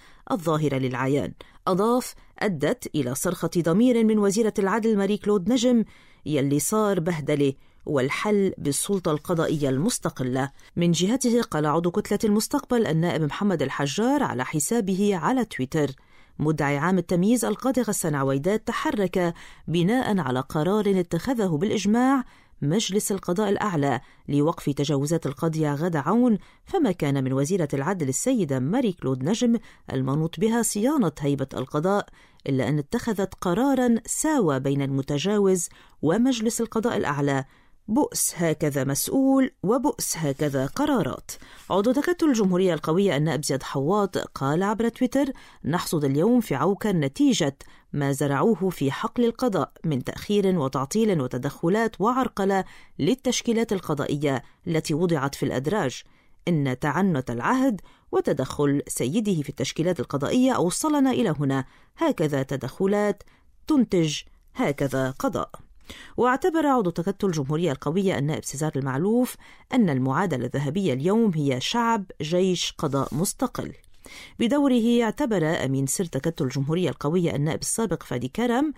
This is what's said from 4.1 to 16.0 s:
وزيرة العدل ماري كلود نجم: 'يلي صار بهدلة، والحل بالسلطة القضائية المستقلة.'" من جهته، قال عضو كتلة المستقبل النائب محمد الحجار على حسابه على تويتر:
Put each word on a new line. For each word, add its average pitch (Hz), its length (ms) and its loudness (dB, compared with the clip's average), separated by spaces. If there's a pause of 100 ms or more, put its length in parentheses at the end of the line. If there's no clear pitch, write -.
وزيرة 202 400 2
العدل 214 380 2
ماري 196 200 2
كلود 202 360 0
نجم: 240 320 4 (420)
'يلي 139 320 0
صار 202 420 0
بهدلة، 151 520 0 (340)
والحل 190 720 0
بالسلطة 175 520 -2
القضائية 151 580 0
المستقلة.'" 131 840 -2 (260)
من 170 160 2
جهته، 233 500 2
قال 151 240 0
عضو 170 240 2
كتلة 208 340 -2
المستقبل 226 640 2
النائب 160 360 0
محمد 160 400 0
الحجار 190 600 0
على 123 220 -2
حسابه 196 720 0
على 214 280 0
تويتر: 139 460 -2 (480)